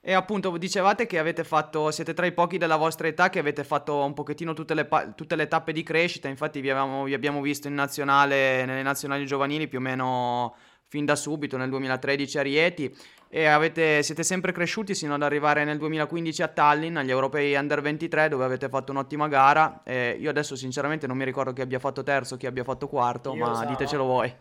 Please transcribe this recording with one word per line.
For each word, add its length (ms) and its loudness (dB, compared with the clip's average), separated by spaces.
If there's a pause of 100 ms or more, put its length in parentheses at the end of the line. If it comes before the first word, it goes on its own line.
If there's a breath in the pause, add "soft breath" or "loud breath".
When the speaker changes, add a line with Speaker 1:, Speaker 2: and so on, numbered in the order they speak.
Speaker 1:
E 120 0
appunto, 420 0
dicevate 480 2
che 140 -2
avete 260 0
fatto, 460 0
siete 240 -6
tra 100 -2
i 80 0
pochi 240 0
della 200 2
vostra 300 0
età 220 2
che 100 -2
avete 260 -2
fatto 380 -2
un 120 -2
pochettino 400 -6
tutte 180 -6
le 140 0
pa-, 260 0
tutte 240 -6
le 100 0
tappe 260 -2
di 100 -4
crescita, 440 0
infatti 360 -6
vi 80 0
avevamo, 340 0
vi 80 -2
abbiamo 300 -2
visto 260 -4
in 60 -6
nazionale, 920 2
nelle 180 -4
nazionali 440 -2
giovanili 420 -2
più 80 -8
o 60 -4
meno 720 -2 (320 loud breath)
fin 180 -6
da 100 4
subito, 440 -4
nel 100 -4
duemilatredici 680 -2
a 40 0
Rieti, 540 0 (320 loud breath)
e 160 -2
avete, 580 4
siete 200 -2
sempre 300 0
cresciuti 420 -2
sino 200 -4
ad 80 0
arrivare 420 4
nel 120 0
duemilaquindici 640 -2
a 60 0
Tallinn, 480 4
agli 140 -2
Europei 440 2
Under 280 0
ventitré, 480 0
dove 160 0
avete 240 -2
fatto 220 -4
un'ottima 360 -2
gara, 560 6
e 340 -2
io 120 -2
adesso 260 -2
sinceramente 500 -4
non 120 -2
mi 60 -2
ricordo 280 -2
chi 80 -8
abbia 180 -2
fatto 240 -4
terzo, 360 -2
chi 80 -6
abbia 180 -4
fatto 240 -6
quarto, 460 -2
Speaker 2:
Io 100 -2
Speaker 1:
ma 60 0
Speaker 2:
Osama. 160 -2
Speaker 1:
ditecelo 380 -2
voi. 360 0